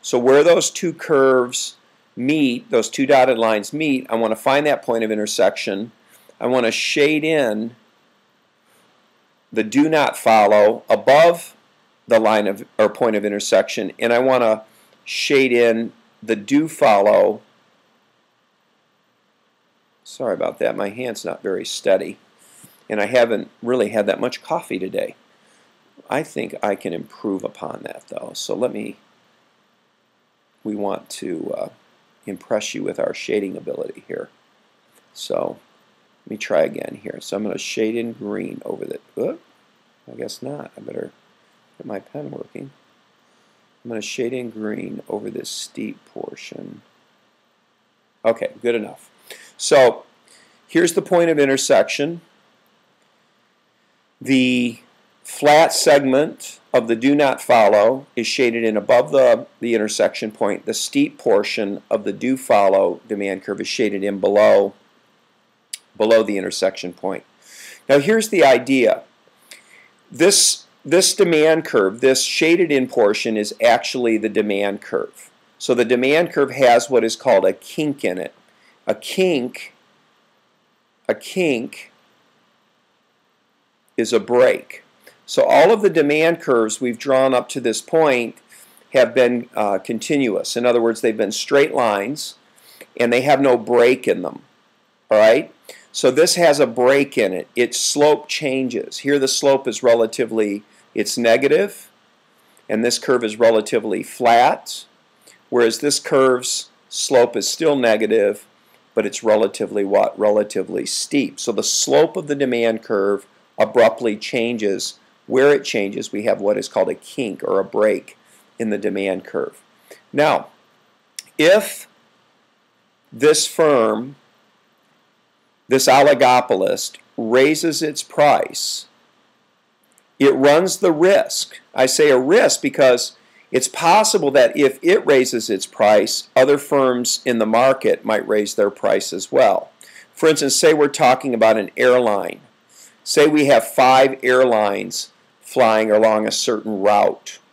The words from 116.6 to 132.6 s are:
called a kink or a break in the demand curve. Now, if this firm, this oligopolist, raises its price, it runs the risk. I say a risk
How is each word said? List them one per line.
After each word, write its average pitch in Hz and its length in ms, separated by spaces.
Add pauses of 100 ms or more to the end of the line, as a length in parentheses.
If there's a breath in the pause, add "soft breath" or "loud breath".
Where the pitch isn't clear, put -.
called 95 200
a 87 60
kink - 480
or 95 160
a 95 60
break 104 520 (440 soft breath)
in 110 100
the 104 80
demand 98 460
curve. - 360 (520 soft breath)
Now, 139 380 (840)
if 185 520 (1200)
this 151 320
firm, 127 720 (1500)
this 131 220
oligopolist, 127 1080 (180)
raises 143 640
its 151 220
price, - 840 (1300)
it 139 160
runs 147 400
the 185 160
risk. - 640 (160)
I 131 120
say 147 240
a 127 100
risk 180 420